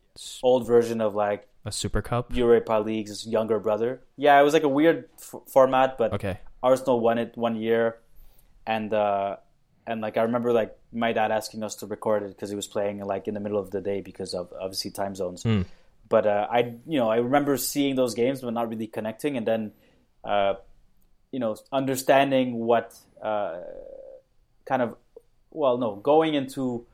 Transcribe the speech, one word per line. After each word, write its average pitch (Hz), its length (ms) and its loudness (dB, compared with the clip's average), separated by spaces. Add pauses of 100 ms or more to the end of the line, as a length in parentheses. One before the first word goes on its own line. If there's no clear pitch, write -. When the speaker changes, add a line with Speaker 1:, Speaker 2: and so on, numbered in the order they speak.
(160)
Speaker 1:
S-, - 280 -16
Speaker 2:
old 123 240 4
version 117 340 4
of, 104 140 0
like, 104 320 -2 (180)
Speaker 1:
a 104 60 -8
Super 104 300 -4
Cup? - 340 -4
Speaker 2:
Europa 117 400 4 (100)
League's 107 400 -6
younger 110 340 0
brother. 110 420 -2 (160)
Yeah, 143 220 6
it 143 40 8
was, 147 100 4
like, 160 100 4
a 143 60 4
weird 151 380 2 (100)
f-, - 300 -16
format, 131 500 4
but 110 160 0
Speaker 1:
Okay. 101 260 -4 (220)
Speaker 2:
Arsenal 127 380 2
won 117 180 2
it 113 200 -6
one 117 180 -2
year, 113 420 0 (720)
and, 110 260 -4
uh, 101 440 0 (500)
and, 113 140 -6
like, 107 160 -4
I 113 60 2
remember, 120 280 0
like, 110 260 0 (140)
my 117 220 -2
dad 110 180 0
asking 110 320 -6
us 104 120 -8
to - 120 -14
record 104 360 -2
it 98 140 -12
'cause 101 120 -10
he 104 80 -6
was 101 100 -8
playing, 101 380 -4
like, 98 240 -6
in 104 40 -4
the 104 60 -6
middle 104 180 -4
of 92 140 -4
the 101 100 -4
day 98 200 -4
because 92 320 -12
of, 90 260 -8
obviously, 95 320 -8
time 98 240 -6
zones. 90 280 -8
Speaker 1:
Hmm. 110 180 2 (460)
Speaker 2:
But, 107 180 4
uh, 104 240 2
I, 120 260 0 (120)
you 160 120 -2
know, 113 100 2
I 113 80 2
remember 139 400 2
seeing 139 380 -2
those 123 200 0
games 123 260 0
but 117 120 -6
not 117 160 -2
really 110 180 -8
connecting, 113 500 -6
and 110 80 -4
then, 110 280 -2 (500)
uh, 101 320 0 (760)
you 135 80 -8
know, 110 160 -2 (160)
understanding 135 880 2
what, 113 380 0 (240)
uh, 101 360 -2 (1080)
kind 131 160 0
of, 117 140 -2 (560)
well, 131 260 2
no, 113 200 -4
going 151 360 4
into 131 600 -4